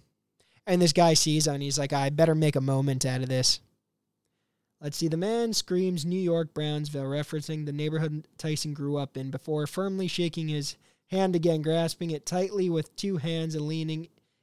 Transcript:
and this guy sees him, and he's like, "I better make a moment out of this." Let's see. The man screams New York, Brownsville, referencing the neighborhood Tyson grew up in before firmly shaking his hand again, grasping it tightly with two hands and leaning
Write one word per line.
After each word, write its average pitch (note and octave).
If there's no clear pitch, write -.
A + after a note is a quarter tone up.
and F3+
this E3+
guy E3+
sees D#3
him, C#3+
and C#3
he's C#3
like, C#3
"I C#3
better D#3+
make D#3
a C3+
moment C3+
out B2+
of B2+
this." B2+
Let's D3
see. E3
The D#3+
man A3+
screams F3+
New F3+
York, E3
Brownsville, D3+
referencing D3+
the D3
neighborhood D3+
Tyson D#3
grew C#3+
up C#3
in C3+
before D3+
firmly F#3+
shaking E3
his D3
hand F#3+
again, D#3+
grasping E3
it D3
tightly F#3
with D#3+
two G3
hands E3
and D3+
leaning D#3+